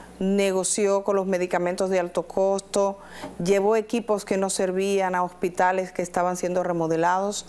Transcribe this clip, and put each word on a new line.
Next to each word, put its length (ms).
negoció 880
con 140
los 80
medicamentos 640
de 100
alto 240
costo, 760
llevó 320
equipos 480
que 140
no 120
servían 640
a 100
hospitales 680
que 100
estaban 360
siendo 260
remodelados, 840